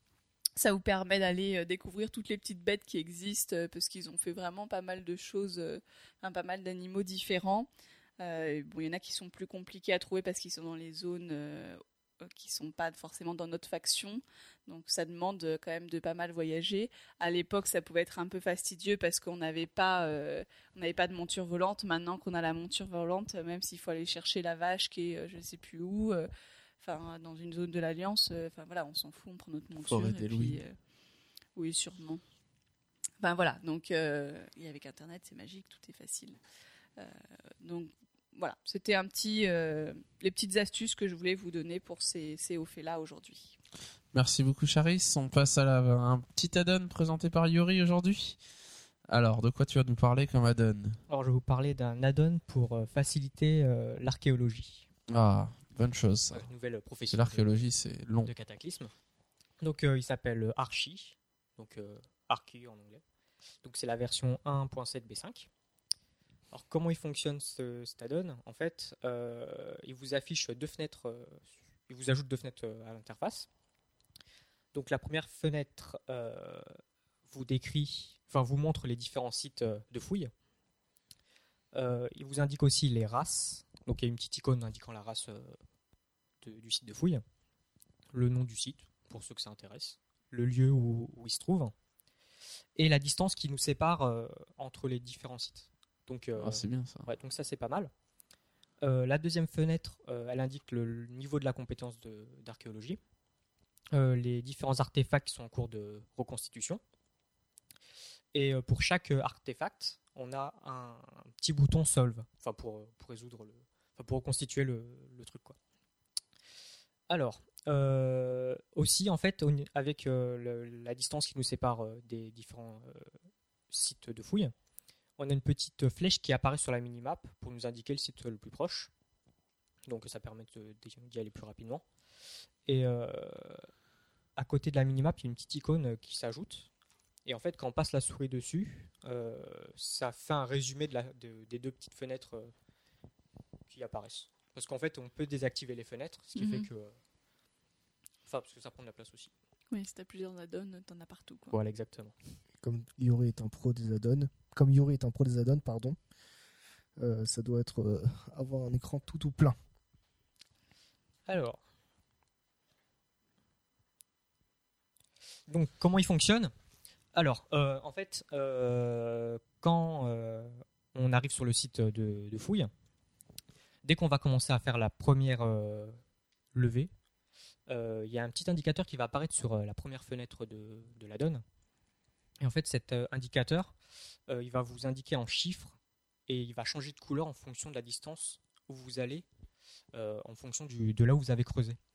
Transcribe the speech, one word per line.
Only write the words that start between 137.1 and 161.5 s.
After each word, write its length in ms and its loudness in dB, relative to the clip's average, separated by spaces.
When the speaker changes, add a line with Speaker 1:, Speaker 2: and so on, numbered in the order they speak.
Speaker 3:
Et 80 -2
en 60 -6
fait, 180 -4
quand 100 -6
on 40 -4
passe 220 0
la 80 2
souris 280 -4
dessus, 580 -4
euh, 300 -8
ça 360 -4
fait 220 -6
un 120 0
résumé 420 -2
de 60 -8
la, 100 -2
de, 320 -18
des 120 -8
deux 140 -8
petites 240 -18
fenêtres, 400 -10
euh, 120 -14
qui 140 -18
apparaissent. 460 -10
Parce 140 -12
qu'en 120 -6
fait, 200 -4
on 100 -16
peut 160 -6
désactiver 480 -4
les 100 -10
fenêtres, 440 -14
ce 100 -14
qui 80 -2
Speaker 1:
Mhm. 60 0
Speaker 3:
fait 180 -4
que, 60 -14
euh, 140 -14
enfin, 140 -6
parce 120 -18
que 80 -20
ça 80 -18
prend 140 -20
de 40 -20
la 60 -18
place 200 -20
aussi. 180 -20
Speaker 1:
Oui, 140 -6
si 100 -14
t'as 100 -16
plusieurs 320 -12
add-ons, 480 -12
t'en 160 -20
as 60 -18
partout, 300 -20
quoi. 140 -20
Speaker 3:
Voilà, 180 0
exactement. 440 -12
Speaker 4:
Comme 220 -2
Yuri 300 6
est 120 -4
un 80 -6
pro 240 0
des 180 -4
add-ons, 360 2
comme 160 8
Yuri 220 8
est 100 0
un 80 2
pro 140 2
des 120 4
add-ons, 220 4
pardon, 360 -4
euh, 260 2
ça 160 0
doit 180 2
être, 220 0
euh, 220 2
avoir 320 -2
un 60 0
écran 280 -2
tout 260 -6
ou 40 0
plein. 240 6
Speaker 3:
Alors. 320 0